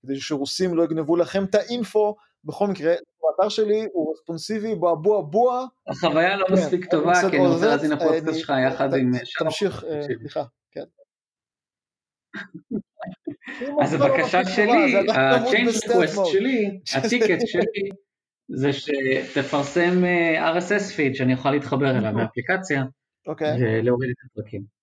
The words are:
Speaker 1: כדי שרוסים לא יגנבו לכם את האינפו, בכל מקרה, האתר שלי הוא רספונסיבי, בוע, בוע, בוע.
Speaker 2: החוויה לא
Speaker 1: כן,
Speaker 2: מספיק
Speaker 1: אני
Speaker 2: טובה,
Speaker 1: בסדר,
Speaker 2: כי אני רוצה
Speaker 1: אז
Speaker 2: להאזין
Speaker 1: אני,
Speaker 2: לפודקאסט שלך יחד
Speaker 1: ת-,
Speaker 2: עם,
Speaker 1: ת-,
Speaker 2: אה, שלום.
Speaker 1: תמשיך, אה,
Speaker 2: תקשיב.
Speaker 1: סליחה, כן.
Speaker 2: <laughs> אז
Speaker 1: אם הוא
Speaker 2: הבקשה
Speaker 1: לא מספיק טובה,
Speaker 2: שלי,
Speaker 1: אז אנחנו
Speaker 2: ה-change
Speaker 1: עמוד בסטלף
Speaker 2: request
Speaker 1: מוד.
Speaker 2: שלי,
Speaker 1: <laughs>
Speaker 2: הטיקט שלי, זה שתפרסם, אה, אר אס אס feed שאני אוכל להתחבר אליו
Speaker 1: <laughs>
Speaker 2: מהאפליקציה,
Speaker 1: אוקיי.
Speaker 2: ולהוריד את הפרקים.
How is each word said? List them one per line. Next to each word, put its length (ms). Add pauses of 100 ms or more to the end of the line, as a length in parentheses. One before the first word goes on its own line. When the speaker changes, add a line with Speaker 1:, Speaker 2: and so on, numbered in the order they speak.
Speaker 1:
כדי 140
שרוסים 580
לא 100
יגנבו 320
לכם 280
את 100
האינפו, 640 (280)
בכל 220
מקרה, 280 (460)
האתר 80
שלי 440
הוא 200
רספונסיבי, 600
בוע, 200
בוע, 280
בוע. 440 (220)
Speaker 2:
החוויה 480
לא 120
Speaker 1:
כן, 60
Speaker 2:
מספיק 280
Speaker 1:
אני 80
Speaker 2:
טובה, 220
Speaker 1:
בסדר, 180
Speaker 2:
כי 60
אני 100
רוצה 100
Speaker 1:
אז 80
Speaker 2:
להאזין 280
Speaker 1:
אני, 80
Speaker 2:
לפודקאסט 380
שלך 140 (140)
יחד 240
Speaker 1:
ת-, 40
Speaker 2:
עם, 180
Speaker 1:
ת-, 80
Speaker 2:
אה, 40
שלום. 240
Speaker 1:
תמשיך, 360
אה, 180
Speaker 2:
תקשיב. 160
Speaker 1:
סליחה, 240 (300)
כן. 120 (1500)
Speaker 2:
<laughs> 1500
אז 120
Speaker 1:
אם 80
הוא 60
Speaker 2:
הבקשה 300
Speaker 1:
לא 60
מספיק 160
טובה, 240
Speaker 2:
שלי, 140
Speaker 1:
אז 100
אנחנו 140
Speaker 2:
ה-change 360
Speaker 1:
עמוד 160
בסטלף 360
Speaker 2:
request 40
Speaker 1:
מוד. 120
Speaker 2:
שלי, 540
Speaker 1:
<laughs> 160
Speaker 2:
הטיקט 500
שלי, 420 (600)
זה 240
שתפרסם, 1300
אה, 440
אר 100
אס 140
אס 260
feed 160
שאני 200
אוכל 160
להתחבר 400
אליו 240
Speaker 1:
<laughs> 20
Speaker 2:
מהאפליקציה, 680 (440)
Speaker 1:
אוקיי. 340
Speaker 2:
ולהוריד 500
את 60 (160)
הפרקים. 500